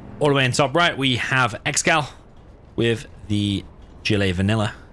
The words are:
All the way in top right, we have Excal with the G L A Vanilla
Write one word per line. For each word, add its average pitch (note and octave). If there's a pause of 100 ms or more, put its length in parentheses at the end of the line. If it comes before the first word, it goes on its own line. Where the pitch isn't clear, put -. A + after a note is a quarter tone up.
(180)
All D3
the C#3+
way C3+
in B2
top C#3
right, E3+
we C3
have B2+
Excal D3+ (680)
with A#2 (220)
the G2+ (360)
G A2
L G2+
A F#2+
Vanilla G#2 (200)